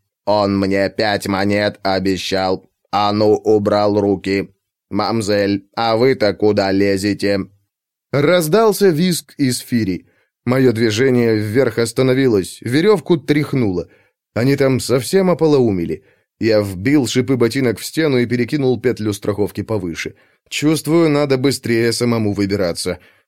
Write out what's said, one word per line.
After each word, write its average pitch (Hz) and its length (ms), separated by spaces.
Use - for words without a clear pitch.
«Он 101 340
мне 98 300
пять 101 380
монет 101 560
обещал. 95 840
А 104 200
ну, 107 220
убрал 104 640
руки! 98 540
Мамзель, 101 840
а 113 220
вы-то 113 360
куда 101 380
лезете?» 98 800
Раздался 180 800
визг 170 480
из 127 220
фири. 98 480
Моё 127 280
движение 117 640
вверх 107 420
остановилось, 123 840
верёвку 165 560
тряхнуло. 127 720
Они 135 220
там 135 240
совсем 180 500
ополоумели. 120 760
Я 107 220
вбил 104 440
шипы 123 300
ботинок 120 420
в - 80
стену 151 320
и 123 80
перекинул 120 560
петлю 107 320
страховки 104 480
повыше. 92 540
Чувствую, 156 600
надо 143 280
быстрее 117 560
самому 113 400
выбираться. 95 640